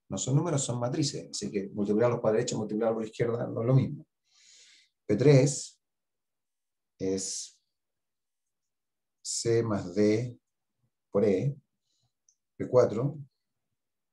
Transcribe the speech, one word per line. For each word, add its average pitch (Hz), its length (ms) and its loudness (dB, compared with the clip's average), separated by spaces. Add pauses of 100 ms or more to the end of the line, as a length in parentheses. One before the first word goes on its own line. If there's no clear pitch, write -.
no 98 100 -6
son 131 180 0
números, 160 260 0
son 123 160 -4
matrices. 135 520 -4
Así 101 200 -8
que 98 200 -4
multiplicarlos 107 500 0
por 113 100 2
la 110 60 2
derecha, 123 180 -2
multiplicarlos 107 420 -2
por 110 60 -4
la 107 60 -8
izquierda, 117 380 -4
no - 160 -8
es 117 40 -2
lo 131 80 4
mismo. - 320 0 (1000)
P 104 100 2
tres 135 640 4 (1160)
es - 600 -6 (1600)
C 117 400 0
más 95 320 -4
D 110 440 2 (720)
por 101 140 2
E. 107 320 2 (1000)
P - 120 -8
cuatro 123 500 2 (960)